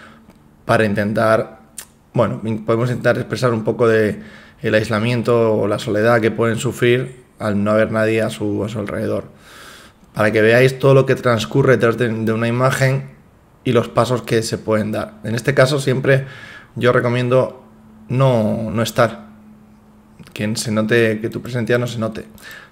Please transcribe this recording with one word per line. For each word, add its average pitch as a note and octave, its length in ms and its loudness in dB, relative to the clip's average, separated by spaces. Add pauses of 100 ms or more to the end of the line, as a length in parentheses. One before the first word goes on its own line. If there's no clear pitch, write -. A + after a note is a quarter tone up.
(640)
para A2 180 2
intentar, A2 760 0 (520)
bueno, B2 300 0
in-, A2 220 -4
podemos A2+ 240 0
intentar A#2 280 0
expresar A#2+ 360 -2
un A2 100 -4
poco A2+ 240 0
de A2 340 2 (400)
el A2 140 -2
aislamiento A2+ 800 0
o A2 140 0
la G#2 100 -2
soledad A2+ 400 2
que A2 120 2
pueden A2+ 260 -2
sufrir B2 680 -2 (160)
al G2+ 240 -2
no G#2+ 80 0
haber A2 220 2
nadie A2 300 0
a G#2+ 60 -2
su, G#2 360 -4
a - 20 -4
su A2+ 120 -8
alrededor. G#2 460 -6 (880)
Para G#2+ 180 2
que G#2+ 100 2
veáis B2 360 4
todo C3+ 160 4
lo C3+ 140 4
que C3 80 2
transcurre B2 580 0
detrás A2+ 240 2
de, B2 100 -2
de A2 240 -2
una A2+ 160 -2
imagen C3 600 0 (540)
y C3 80 0
los A2+ 160 2
pasos A#2 340 0
que A2+ 220 0
se A2 160 -6
pueden G#2+ 320 -2
dar. A2 320 -8
En A2 100 -6
este C#3 220 -2
caso C#3+ 240 4
siempre C3+ 480 0 (480)
yo A#2 160 2
recomiendo B2 720 0 (460)
no, A2+ 600 0
no A2+ 140 -2
estar, A2+ 420 0 (1080)
que G#2+ 220 -4
se A#2 160 -4
note, A2 480 2
que A2 100 -6
tu A#2+ 120 -8
presencia A#2+ 380 -2
no A#2+ 80 -4
se A#2 100 -10
note. A2 280 -6 (460)